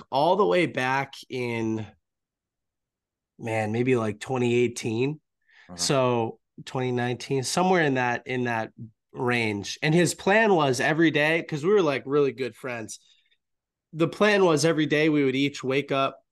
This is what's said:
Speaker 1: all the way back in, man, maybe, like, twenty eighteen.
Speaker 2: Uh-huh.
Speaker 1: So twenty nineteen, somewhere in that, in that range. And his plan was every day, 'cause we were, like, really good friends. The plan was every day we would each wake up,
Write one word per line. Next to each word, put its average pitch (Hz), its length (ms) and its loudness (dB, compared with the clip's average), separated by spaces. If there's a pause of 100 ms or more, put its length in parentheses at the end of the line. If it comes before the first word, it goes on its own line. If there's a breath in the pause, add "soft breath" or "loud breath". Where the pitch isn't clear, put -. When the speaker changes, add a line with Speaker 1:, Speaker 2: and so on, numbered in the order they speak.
(120)
Speaker 1:
all 156 240 2
the 196 100 2
way 180 200 4
back 131 480 -2 (160)
in, 113 580 -4 (1500)
man, 110 320 -4
maybe, 123 240 2
like, 110 240 -2
twenty 123 360 -2
eighteen. 123 640 -2 (480 soft breath)
Speaker 2:
Uh-huh. 90 80 -16
Speaker 1:
So 123 640 0 (260)
twenty 127 260 -4
nineteen, 123 500 -4
somewhere 175 420 2
in 143 100 2
that, 123 340 -2
in 127 160 -2
that 113 280 -4 (420)
range. 117 680 -2
And 151 140 2
his 175 180 4
plan 208 400 2
was 139 280 2
every 156 280 2
day, 151 320 0
'cause 156 220 -8
we 180 80 2
were, 208 100 4
like, 139 240 0
really 139 280 2
good 117 220 -6
friends. 117 440 -10 (960 soft breath)
The 160 140 0
plan 208 360 2
was 156 220 4
every 156 220 2
day 151 220 2
we 147 140 2
would 131 120 2
each 139 280 -2
wake 135 280 -2
up, 135 280 -2 (120)